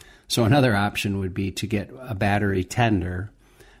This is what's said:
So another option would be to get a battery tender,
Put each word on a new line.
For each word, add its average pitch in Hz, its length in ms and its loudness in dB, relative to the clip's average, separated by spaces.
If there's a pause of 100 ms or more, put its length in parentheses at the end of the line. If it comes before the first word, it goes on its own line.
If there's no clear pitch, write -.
(280)
So - 160 2
another 123 320 4
option 101 440 -2
would 95 140 -4
be 98 200 -2
to - 120 -8
get 101 340 -4
a - 140 -8
battery 101 500 0
tender, 95 680 0 (480)